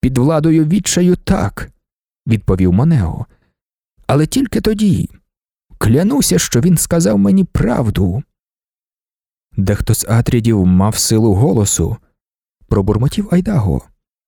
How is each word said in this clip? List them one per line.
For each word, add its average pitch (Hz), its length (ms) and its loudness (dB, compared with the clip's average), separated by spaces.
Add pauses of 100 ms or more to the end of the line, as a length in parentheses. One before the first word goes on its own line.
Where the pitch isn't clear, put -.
«Під 131 180 -2
владою 156 480 2
відчаю 180 500 0
так», - 540 -4 (560)
відповів 92 460 0
Монео. 107 540 0 (800)
«Але 151 200 2
тільки 247 340 -4
тоді. 208 500 0 (680)
Клянуся, 185 600 0
що - 220 -2
він 170 160 2
сказав 180 420 0
мені 196 260 2
правду». 110 800 -2 (1300)
«Дехто 101 380 -2
з - 140 -6
атрідів 113 580 2
мав 92 300 2
силу 110 380 2
голосу», 107 640 0 (720)
пробурмотів 107 640 -2
Айдаго. 175 500 0 (460)